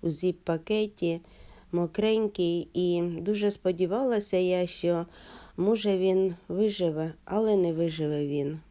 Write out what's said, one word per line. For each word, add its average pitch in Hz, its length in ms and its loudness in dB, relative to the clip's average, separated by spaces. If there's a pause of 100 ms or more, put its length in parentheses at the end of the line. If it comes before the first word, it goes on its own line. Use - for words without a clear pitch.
у 170 60 -2
зіп-пакеті, 175 1120 -2 (540)
мокренький, 180 1000 0
і 175 280 0
дуже 185 480 -2
сподівалася 202 880 0
я, 180 300 2
що, 170 400 -2 (500)
може, 202 420 2
він 190 360 2 (140)
виживе, 175 640 0 (120)
але 214 320 2
не 175 160 4
виживе 156 540 -2
він. 143 340 -2 (100)